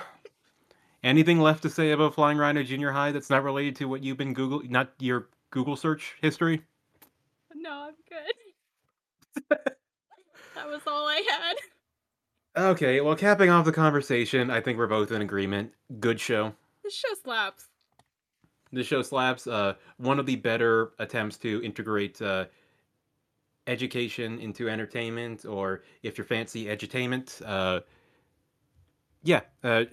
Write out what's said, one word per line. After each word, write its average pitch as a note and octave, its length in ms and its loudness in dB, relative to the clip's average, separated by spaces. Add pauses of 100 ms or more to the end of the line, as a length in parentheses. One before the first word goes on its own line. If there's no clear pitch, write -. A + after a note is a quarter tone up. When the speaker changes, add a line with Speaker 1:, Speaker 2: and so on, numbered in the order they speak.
(1080)
Speaker 1:
Anything D#3+ 320 6
left D#3 240 6
to D#3+ 60 0
say D#3 220 2
about D3+ 240 2
Flying D3 220 4
Rhino D3 260 2
Junior C3+ 280 -2
High C#3+ 220 0
that's C#3 160 -8
not C#3 120 4
related C#3 360 -2
to C#3+ 80 -4
what C3+ 180 -4
you've C3 140 -6
been C3+ 160 -4
Google-, C3+ 360 -2
not B2+ 300 2
your B2 300 -2 (220)
Google C3+ 260 -2
search - 440 -4
history? D#3 400 0 (960)
Speaker 2:
No, D4 340 -12
I'm D#4 40 -18 (160)
good. - 1600 -6
Speaker 1:
<laughs> - 80 -2 (840)
Speaker 2:
That - 120 -10
was D4 180 -8
all D4 220 -2
I D4+ 160 0 (1300)
had. E3 60 0 (100)
Speaker 1:
Okay, C#3 280 4
well, D3+ 160 2
capping G3 360 6
off F3 120 8
the D#3+ 80 4
conversation, C#3 800 2
I A#2 100 0
think A2+ 200 -2
we're A#2 80 2
both G#2+ 240 2
in A2 100 -2
agreement. G2+ 500 -2 (300)
Good A2+ 180 0
show. A2 340 -2 (300)
Speaker 2:
This G4+ 120 -10
show A#4 180 -4 (100)
slaps. A3 440 -6 (1040)
Speaker 1:
This B2+ 140 -4
show C3+ 160 0
slaps. B2+ 440 0
Uh, G#2 280 0 (220)
one C3 220 0
of C3 60 -2
the C3 100 0
better A2+ 640 2
attempts G#2+ 380 -6
to A2+ 260 -4
integrate, G#2 580 -4
uh, F#2+ 240 -2 (1200)
education A#2+ 720 -6
into A2+ 280 -8
entertainment, A2+ 800 -8
or G2 380 -4 (180)
if G#2+ 160 -8
you're G#2 80 -8
fancy, A2+ 400 -4
edutainment. B2 800 -6
Uh, F#2 360 0 (1400)
yeah, D#3+ 180 4 (220)
uh, A#2 300 2